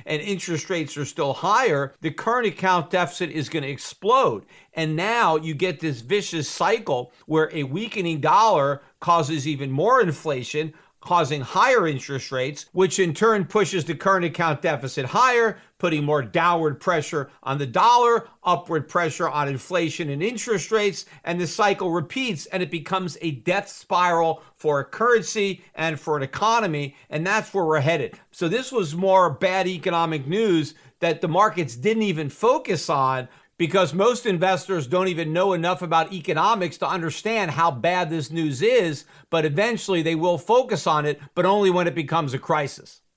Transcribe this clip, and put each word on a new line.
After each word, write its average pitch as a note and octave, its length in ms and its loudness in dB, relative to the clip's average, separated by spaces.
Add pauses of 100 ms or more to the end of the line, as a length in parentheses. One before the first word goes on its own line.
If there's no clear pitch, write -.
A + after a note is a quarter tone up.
and D3+ 160 -4
interest F3+ 480 -6
rates D#3+ 260 -4
are D3 80 -6
still C#3 300 -4
higher, E3+ 640 0
the D#3+ 120 -4
current A#3 360 -2
account F3+ 420 0
deficit F3 420 -2
is D3 180 -4
gonna D3 180 -6
explode. D#3 800 0 (280)
And D#3 220 -2
now G3 400 2
you D#3 200 -4
get F3+ 260 -2
this C#3+ 180 -4
vicious E3 480 -2
cycle E3+ 640 -2 (140)
where D#3 280 2
a D#3 100 -4
weakening E3+ 580 -4
dollar D#3 600 4 (200)
causes D#3+ 440 0
even C#3 260 -4
more G3+ 280 4
inflation, D3+ 720 -2 (280)
causing D3+ 400 0
higher G#3+ 460 4
interest C#3 440 -6
rates, C3+ 420 -4
which F#3 260 2
in F3 120 2
turn G#3 320 2
pushes F#3+ 400 0
the D#3 120 -6
current F#3+ 280 2
account E3 380 0
deficit C#3 460 -2
higher, A#3 500 2 (220)
putting D#3 240 0
more D3 180 0
downward E3 580 0
pressure D#3 520 -2 (100)
on C3+ 160 -4
the C#3+ 80 -4
dollar, A#3 640 4 (160)
upward E3 440 -2
pressure E3+ 400 -2
on C#3+ 220 -2
inflation D#3+ 640 -4
and C#3 100 -6
interest G#3+ 500 -4
rates, G#3 360 0 (160)
and F3 180 -4
the E3+ 60 -2
cycle G3 420 0
repeats, F3 560 -4
and F#3 160 -6
it F3+ 80 -4
becomes F3 500 -6
a E3+ 120 -4
death F3 360 -2
spiral E3+ 760 0 (120)
for D3 240 0
a C3+ 60 -4
currency G#3+ 800 0 (100)
and D#3 260 -4
for D3+ 160 -2
an C#3+ 60 -2
economy, E3 720 0 (140)
and D#3 160 -4
that's G#3+ 260 0
where F#3+ 140 0
we're D#3 140 2
headed. C#3+ 340 0 (160)
So - 180 -2
this B3+ 240 -2
was F#3+ 220 -2
more F#3 380 4
bad F#3 340 0
economic E3 640 -2
news F3 480 0 (240)
that E3 220 -2
the F3+ 60 0
markets F3 480 0
didn't G#3+ 280 0
even D#3 260 -2
focus A3+ 640 0
on C3 360 0 (300)
because E3+ 360 2
most A3 320 2
investors F#3 640 0
don't F3+ 200 0
even D#3+ 240 -4
know F#3 220 2
enough F3 300 -2
about E3 300 0
economics F3+ 640 0
to E3+ 80 -2
understand F3+ 640 -4
how E3 180 2
bad E3 400 0
this D3+ 220 -6
news D#3 320 -2
is, G3 420 2 (240)
but E3 160 2
eventually F#3+ 560 0
they E3 140 0
will E3+ 240 2
focus A#3 480 2
on D3+ 180 2
it, D3 140 -2 (160)
but F3+ 100 2
only G3 240 4
when F3+ 180 2
it E3+ 60 0
becomes D3 400 -2
a C3 60 -6
crisis. - 640 -4 (160)